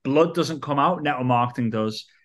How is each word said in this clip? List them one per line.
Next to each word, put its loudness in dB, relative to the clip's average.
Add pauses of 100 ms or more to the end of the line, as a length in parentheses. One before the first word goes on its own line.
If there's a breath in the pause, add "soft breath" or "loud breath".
blood 2
doesn't -2
come -2
out, 2
network -2
marketing 0
does. -4 (180 soft breath)